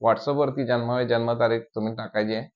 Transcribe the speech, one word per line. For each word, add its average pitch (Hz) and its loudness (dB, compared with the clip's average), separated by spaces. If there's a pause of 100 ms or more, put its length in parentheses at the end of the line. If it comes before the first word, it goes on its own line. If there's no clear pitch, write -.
WhatsApp-वरती 143 0
जन्म 120 0
व 123 0
जन्मतारीख 117 2
तुम्ही 110 -6
टाकायची 107 -2
आहे. 113 -6